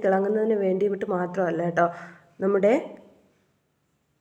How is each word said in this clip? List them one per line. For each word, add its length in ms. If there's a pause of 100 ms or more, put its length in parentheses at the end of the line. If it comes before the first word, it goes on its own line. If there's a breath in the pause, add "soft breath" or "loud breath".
തിളങ്ങുന്നതിന് 500 (100)
വേണ്ടി 280
വിട്ട് 220
മാത്രമല്ല 520
കേട്ടോ, 180 (580 loud breath)
നമ്മുടെ 300 (1500)